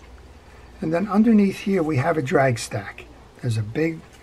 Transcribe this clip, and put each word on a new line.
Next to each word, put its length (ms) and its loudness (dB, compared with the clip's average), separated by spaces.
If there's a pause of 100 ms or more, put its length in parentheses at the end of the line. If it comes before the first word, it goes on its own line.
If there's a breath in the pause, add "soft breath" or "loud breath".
(800 loud breath)
and 120 -2
then 140 0
underneath 520 2
here 220 0
we 160 0
have 200 0
a 40 -2
drag 380 2
stack. 460 -10 (360)
There's 160 -2
a 60 -2
big 360 -2 (240)